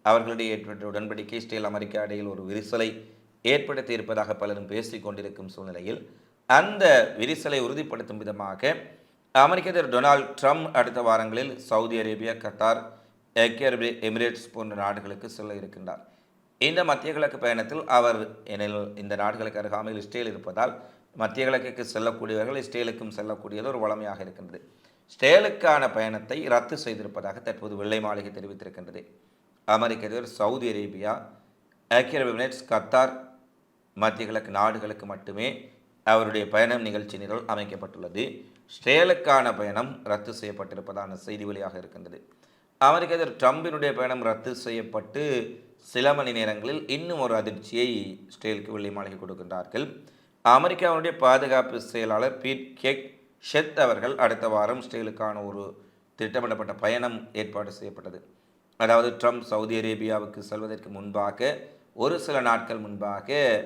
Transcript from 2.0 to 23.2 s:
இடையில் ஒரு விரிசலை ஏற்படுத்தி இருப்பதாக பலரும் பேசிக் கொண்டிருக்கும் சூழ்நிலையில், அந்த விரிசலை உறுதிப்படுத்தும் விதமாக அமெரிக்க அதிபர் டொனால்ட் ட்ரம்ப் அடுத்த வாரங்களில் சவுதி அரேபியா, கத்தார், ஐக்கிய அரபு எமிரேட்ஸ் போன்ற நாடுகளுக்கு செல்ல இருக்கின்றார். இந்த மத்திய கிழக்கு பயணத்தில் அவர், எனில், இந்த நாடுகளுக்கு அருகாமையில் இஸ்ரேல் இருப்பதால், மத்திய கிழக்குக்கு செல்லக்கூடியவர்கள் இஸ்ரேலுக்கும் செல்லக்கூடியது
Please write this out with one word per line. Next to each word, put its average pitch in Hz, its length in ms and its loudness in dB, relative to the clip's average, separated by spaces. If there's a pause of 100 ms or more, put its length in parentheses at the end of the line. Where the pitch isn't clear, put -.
இடையில் 104 240 -6
ஒரு 95 200 -8
விரிசலை 110 540 -4 (420)
ஏற்படுத்தி 135 500 0
இருப்பதாக 110 420 -2
பலரும் 101 320 -6
பேசிக் 107 360 -8
கொண்டிருக்கும் 101 460 -12
சூழ்நிலையில், 95 640 -12 (360)
அந்த 160 720 8
விரிசலை 143 420 -2
உறுதிப்படுத்தும் 120 560 -6
விதமாக 104 600 -4 (560)
அமெரிக்க 170 380 6
அதிபர் 170 180 2
டொனால்ட் 135 540 4
ட்ரம்ப் 156 300 4
அடுத்த 120 300 4
வாரங்களில் 113 560 2
சவுதி 113 420 0
அரேபியா, 110 360 -4
கத்தார், 107 480 0 (500)
ஐக்கிய 117 320 4
அரபு 120 180 2
எமிரேட்ஸ் 117 680 -2
போன்ற 107 220 -8
நாடுகளுக்கு 101 540 -4
செல்ல 104 260 -12
இருக்கின்றார். 92 460 -12 (580)
இந்த 165 260 2
மத்திய 151 280 -2
கிழக்கு 143 260 -2
பயணத்தில் 120 480 -2
அவர், 117 580 2
எனில், 104 520 -6
இந்த 101 200 -6
நாடுகளுக்கு 107 420 -4
அருகாமையில் 107 440 -6
இஸ்ரேல் 117 240 -6
இருப்பதால், 101 540 -4 (360)
மத்திய 113 300 0
கிழக்குக்கு 123 380 -2 (100)
செல்லக்கூடியவர்கள் 113 680 -2
இஸ்ரேலுக்கும் 113 540 -6
செல்லக்கூடியது 107 500 -8